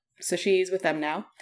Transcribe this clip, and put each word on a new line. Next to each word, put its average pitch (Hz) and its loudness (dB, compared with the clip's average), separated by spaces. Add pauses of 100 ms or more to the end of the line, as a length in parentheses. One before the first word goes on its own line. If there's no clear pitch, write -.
(200)
So - -4
she's 185 2
with 185 -2
them 151 0
now. 156 -4 (140)